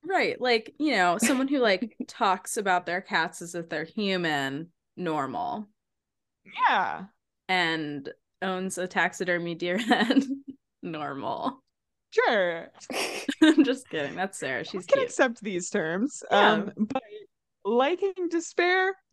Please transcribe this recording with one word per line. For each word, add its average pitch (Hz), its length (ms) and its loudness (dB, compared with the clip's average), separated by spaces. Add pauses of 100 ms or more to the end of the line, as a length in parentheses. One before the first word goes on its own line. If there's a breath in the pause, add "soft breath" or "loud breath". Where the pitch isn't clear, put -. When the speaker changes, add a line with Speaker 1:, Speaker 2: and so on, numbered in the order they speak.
Speaker 1:
Right, 311 360 0
like, 233 380 0
you 302 160 2
know, 175 220 4
someone 262 300 2
who, 285 120 0
like, 220 420 2
Speaker 2:
<laughs> - 60 -8
Speaker 1:
talks - 500 0
about 185 280 0
their 175 140 -2
cats 175 420 -2
as 170 140 -12
if 170 140 -8
they're 160 160 -4
human, 160 840 -2 (280)
normal. 151 720 -4 (960)
Speaker 3:
Yeah. 190 380 0 (420)
Speaker 1:
And 160 640 -2 (300)
owns 185 360 -4
a 180 100 -4
taxidermy 175 680 -2
deer 175 220 -2
<laughs> - 0 -
head, 240 480 4 (580)
normal. 143 800 -6 (460)
Speaker 3:
Sure. 196 580 2 (380)
Speaker 1:
<laughs> - 380 -2
I'm 311 200 8
just 269 260 0
kidding. 143 260 -4
That's 190 240 -4
Sarah. 131 200 -4
Speaker 3:
We - 60 -6
Speaker 1:
She's 175 220 -8
Speaker 3:
can 539 120 6
Speaker 1:
cute. 494 100 -2
Speaker 3:
accept 262 320 0
these 180 280 -4
terms. 190 600 -2
Speaker 1:
Yeah. 202 240 6
Speaker 3:
Um, 208 240 -2
but 262 260 2 (600)
liking 294 500 2 (160)
despair? 359 640 2 (200)